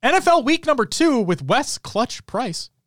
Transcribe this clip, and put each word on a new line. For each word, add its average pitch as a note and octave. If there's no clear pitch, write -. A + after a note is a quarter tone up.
N C#4
F F#4
L E4+
week D#4+
number C4+
two C#4+
with F3+
Wes G3+
Clutch -
Price. -